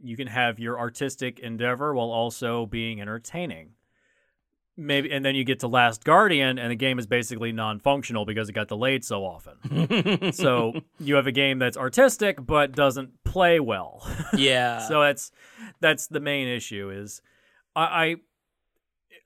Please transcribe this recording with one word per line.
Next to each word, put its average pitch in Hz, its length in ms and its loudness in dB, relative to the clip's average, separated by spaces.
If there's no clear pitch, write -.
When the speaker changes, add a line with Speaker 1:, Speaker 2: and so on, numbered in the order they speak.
Speaker 1:
you 120 140 -12
can 127 120 -8
have 117 320 0
your 117 200 -6
artistic 123 600 -6
endeavor 123 540 -4
while 120 160 -2
also 117 560 -2
being 113 360 -6
entertaining. 110 720 -10
Maybe, 143 320 -2
and 139 140 -2
then 135 120 0
you 131 100 0
get 127 160 -2
to 123 80 -4
Last 120 340 4
Guardian, 151 560 4
and 117 100 -4
the 120 60 -2
game 127 240 0
is 113 80 -6
basically 117 460 -2
non-functional 113 720 0
because 107 240 -4
it 104 40 -10
got 107 140 -4
delayed 123 380 -2
so 101 180 -4
often. 160 1080 -2
Speaker 2:
<laughs> - 20 -2
Speaker 1:
So 123 400 2
you 143 160 0
have 135 120 4
a 135 40 0
game 135 280 2
that's 123 180 0
artistic 190 680 2
but 147 280 2
doesn't 135 500 0
play 175 380 4
well. 101 440 -6
<laughs> - 140 -6
Speaker 2:
Yeah. 123 440 4
Speaker 1:
So 151 220 0
that's, 143 300 2
that's 156 280 2
the 156 120 -4
main 143 300 -2
issue 107 440 -6
is 104 280 -14
I, 156 80 0